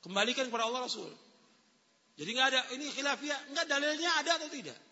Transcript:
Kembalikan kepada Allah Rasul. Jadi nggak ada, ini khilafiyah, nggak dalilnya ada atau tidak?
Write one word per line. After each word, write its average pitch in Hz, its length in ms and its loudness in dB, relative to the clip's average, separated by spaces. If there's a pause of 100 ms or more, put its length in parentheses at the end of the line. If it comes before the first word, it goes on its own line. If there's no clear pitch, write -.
Kembalikan 220 440 2
kepada 226 240 0
Allah 254 160 -2
Rasul. 190 240 -6 (1120)
Jadi 175 160 -6
nggak 262 160 6
ada, 262 60 6 (180)
ini 294 80 -6
khilafiyah, 277 640 -2
nggak 320 160 0
dalilnya 302 440 2 (120)
ada 330 160 4
atau 302 120 -6
tidak? 175 280 -10 (140)